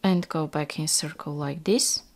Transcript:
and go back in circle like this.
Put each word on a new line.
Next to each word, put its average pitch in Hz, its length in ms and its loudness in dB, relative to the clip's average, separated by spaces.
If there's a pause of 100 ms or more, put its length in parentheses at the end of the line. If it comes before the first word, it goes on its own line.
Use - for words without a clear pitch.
and 180 240 4
go 160 160 -2
back 151 320 -4
in 156 100 -2
circle - 460 -2
like 147 300 -6
this. - 400 2 (120)